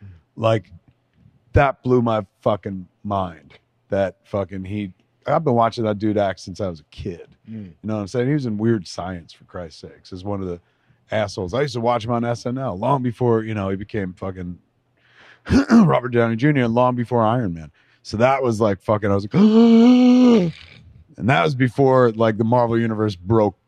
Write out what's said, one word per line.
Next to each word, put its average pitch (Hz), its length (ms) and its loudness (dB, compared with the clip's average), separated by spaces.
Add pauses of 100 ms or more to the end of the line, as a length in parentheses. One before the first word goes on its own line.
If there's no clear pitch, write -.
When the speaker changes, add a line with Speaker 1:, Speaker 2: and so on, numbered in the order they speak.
(360)
Speaker 1:
Like, 113 360 -2 (840)
that 139 300 2
blew 127 180 2
my 110 240 0 (160)
fucking 98 460 -4 (160)
mind. 90 500 -6 (360)
That 98 360 -2
fucking 98 400 -8
he, 101 280 -8 (340)
I've 156 160 0
been 139 120 0
watching 113 300 0
that 107 140 -2
dude 107 180 -2
act 98 220 -2
since 95 220 -12
I 101 60 -4
was 82 140 -10
a - 100 -20
kid. 85 360 -12 (220)
Speaker 2:
Mm. 110 160 -14
Speaker 1:
You 85 80 -20 (100)
know 107 120 -6
what 107 60 -6
I'm 101 60 -10
saying? 123 200 -4
He 143 60 0
was 143 120 -2
in 107 120 -6
Weird 110 300 0
Science, 87 460 -12
for - 120 -20
Christ's 87 360 -16
sakes, 80 320 -20
as 92 100 -14
one 101 180 -6
of 92 60 -8
the 87 120 -10 (520)
assholes. 101 420 -4
I 123 80 0
used 143 120 -4
to 120 80 -6
watch 120 240 0
him 120 60 -6
on 117 120 -2
S 117 220 -6
N 123 120 -6
L 120 200 -8
long 127 260 -2
before, 117 400 0
you 110 100 -8
know, 98 160 -4
he 98 60 -4
became 95 380 -8
fucking 92 440 -12 (880)
<clears throat> 277 240 2
Robert 143 400 4
Downey 117 280 0
Junior 139 260 0
and 113 100 0
long 123 220 2
before 120 280 -2
Iron 110 300 0
Man. 78 180 -14 (320)
So - 140 -10
that 131 240 2
was 117 200 -2
like 101 200 0
fucking, 104 300 -2
I 101 40 2
was 98 100 -2
like, - 80 -10
<gasps> 233 1800 4
and 101 120 -2
that 165 140 2
was 156 120 0
before, 127 560 4
like, 110 260 0
the 113 60 0
Marvel 117 360 2
Universe 107 360 -2
broke 101 400 0 (120)